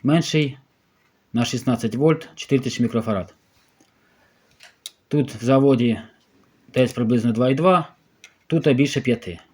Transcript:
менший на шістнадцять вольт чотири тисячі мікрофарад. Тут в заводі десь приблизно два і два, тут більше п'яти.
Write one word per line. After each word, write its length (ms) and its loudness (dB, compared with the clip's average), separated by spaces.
менший 540 0
на 120 0
шістнадцять 500 -4
вольт 400 0
чотири 280 -2
тисячі 200 -4
мікрофарад. 520 -4
Тут 280 -2
в 80 -12
заводі 580 2
десь 200 0
приблизно 380 0
два 180 0
і 60 2
два, 380 0
тут 280 2
більше 260 0
п'яти. 380 -4